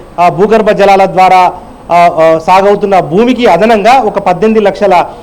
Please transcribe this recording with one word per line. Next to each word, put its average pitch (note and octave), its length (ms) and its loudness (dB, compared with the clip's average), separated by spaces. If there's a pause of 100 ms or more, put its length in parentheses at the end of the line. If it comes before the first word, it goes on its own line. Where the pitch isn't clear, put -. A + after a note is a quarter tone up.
(180)
ఆ F3 100 2
భూగర్భ G3+ 420 0
జలాల G3 340 2
ద్వారా, F#3 480 2 (400)
ఆ, E3+ 40 2
ఆ, D#3+ 500 2
సాగవుతున్న G3 540 0
భూమికి G#3+ 460 -2
అదనంగా G#3 460 0
ఒక A3 260 -2
పద్దెనిమిది G#3+ 460 -2
లక్షల F3+ 420 0 (160)